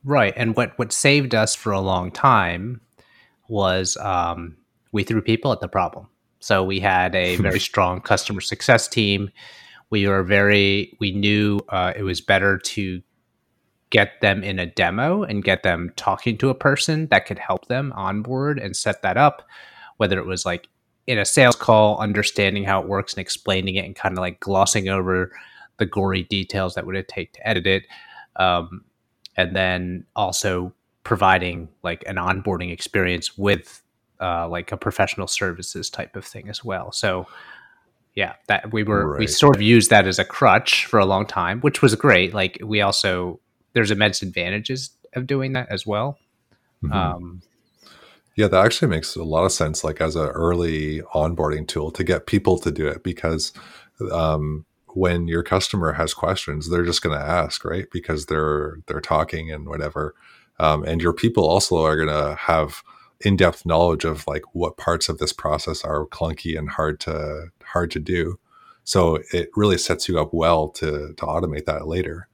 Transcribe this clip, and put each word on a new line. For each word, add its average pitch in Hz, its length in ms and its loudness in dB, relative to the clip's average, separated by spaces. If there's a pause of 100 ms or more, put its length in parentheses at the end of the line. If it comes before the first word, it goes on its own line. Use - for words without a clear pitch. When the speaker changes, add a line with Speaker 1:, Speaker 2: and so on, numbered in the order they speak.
Speaker 1:
Right. 135 320 4
And 113 200 0
what, 120 220 -2
what 113 140 -2
saved 139 420 4
us 110 200 2
for - 180 -4
a 98 80 0
long 92 300 0
time 107 720 2 (680)
was, 95 500 0
um, 85 580 -4 (360)
we 101 120 0
threw 113 160 0
people 117 320 0
at - 80 -2
the 92 80 -8
problem. - 400 -4 (320)
So 95 240 2
we 95 160 -2
had 92 340 2
a 90 220 2
Speaker 2:
<laughs> 95 120 2
Speaker 1:
very 92 120 0
strong 92 400 0
customer 101 400 -2
success - 480 0
team. 101 420 0 (600)
We 101 180 2
were 98 140 2
very, 101 760 4
we 98 140 -2
knew, 104 560 2
uh, 92 280 -2
it 104 60 -8
was 92 180 -4
better 98 380 4
to 92 440 -6 (880)
get - 300 2
them 98 220 2
in 95 160 -6
a 90 80 -2
demo 113 560 0
and 101 220 -4
get 95 180 0
them 87 340 -2
talking 104 420 -2
to 131 120 2
a 127 40 0
person 151 540 0
that - 180 4
could 98 120 -10
help - 300 -6
them 131 260 -4
onboard 117 640 -4
and 98 180 -8
set - 260 -4
that 95 140 0
up, 147 260 4 (560)
whether 98 200 2
it - 80 -6
was, 92 180 -6
like, 87 240 -6 (380)
in 120 120 0
a 98 60 0
sales 123 300 6
call, 107 440 6
understanding 101 680 0
how 98 180 0
it 90 60 -10
works 98 260 -4
and 98 60 -8
explaining 95 560 -4
it 95 80 -2
and 95 100 -14
kinda, 95 260 -4
like, 90 200 -6
glossing 98 480 2
over 92 420 0 (460)
the 107 100 0
gory 95 380 -2
details 95 500 -4
that 90 100 -8
would 95 120 -8
it 92 100 -8
take - 260 -12
to - 140 -10
edit 98 180 -2
it. 95 200 0 (500)
Um, 90 500 0 (520)
and 90 180 0
then 90 500 -2 (120)
also 92 560 -2 (320)
providing, 90 640 2 (160)
like, 85 240 -6
an 95 80 -6
onboarding 90 560 -2
experience 90 680 -2
with, 98 460 -2 (360)
uh, 85 280 -4
like, 87 240 -8
a 101 40 -8
professional 98 520 -2
services 90 600 -6
type - 280 -10
of 95 80 -12
thing - 240 -16
as - 160 -12
well. 98 260 -8
So, 92 380 -4 (880)
yeah, 98 180 -4 (140)
that 104 240 -2
we 110 100 0
were, 101 300 0
we 107 140 -2
Speaker 2:
Right. - 40 -4
Speaker 1:
sort 143 240 6
of 104 80 0
used 110 280 8
that 101 180 6
as 90 100 -2
a 95 60 2
crutch - 600 2
for 113 120 2
a 98 80 6
long 95 180 2
time, 92 360 -4
which 143 220 2
was 123 120 6
great. 95 400 4
Like, 95 300 -2
we 104 160 0
also, 92 580 0 (360)
there's 110 180 2
immense 104 300 2
advantages 101 680 -6 (220)
of 127 160 -6
doing 135 240 -2
that 127 180 -4
as 104 160 -6
well. 107 320 -2 (640)
Speaker 2:
Mm-hmm. - 100 -4
Speaker 1:
Um, 90 500 -4 (920)
Speaker 2:
Yeah, 104 140 4
that 95 180 6
actually - 220 2
makes 80 280 -2
a 85 60 -8
lot 80 240 2
of 92 60 2
sense, 78 300 -2
like, 78 180 -4
as 80 140 0
an 78 140 0
early 80 720 -2 (140)
onboarding 78 520 -2
tool 78 260 -6
to 95 120 -4
get 87 220 0
people 98 320 2
to - 120 -2
do 78 160 -4
it, - 160 -4
because, 80 500 -4 (600)
um, 78 540 -2 (220)
when 87 380 0
your 85 160 -2
customer 92 520 0
has 80 180 -2
questions, 78 560 -4
they're 87 160 0
just 85 160 -2
gonna 78 160 -2
ask, 76 480 -2
right? 82 260 -6
Because 76 360 -4
they're, 78 600 -2
they're 76 140 -6
talking 80 500 -2
and 76 180 -10
whatever. 76 460 -6 (440)
Um, 76 260 2
and 80 160 -2
your 85 140 2
people 85 320 2
also 85 360 2
are 78 140 2
gonna 76 380 0
have 78 480 0 (380)
in-depth 95 440 2
knowledge 85 400 2
of, 80 220 -4
like, 76 160 -6 (120)
what 85 220 -4
parts - 320 -2
of 78 80 -4
this - 160 -4
process 76 500 -4
are 76 240 -4
clunky 82 520 -6
and 76 100 -6
hard 76 320 -4
to, 78 480 -8 (160)
hard 87 280 -2
to 76 80 -6
do. 87 380 -2 (460)
So 82 340 4 (140)
it 87 240 -2
really 104 220 4
sets - 300 -4
you 85 120 2
up 73 140 -2
well 80 360 2
to, 73 440 -6
to - 120 -8
automate 78 380 -4
that 76 220 -4
later. 82 480 -6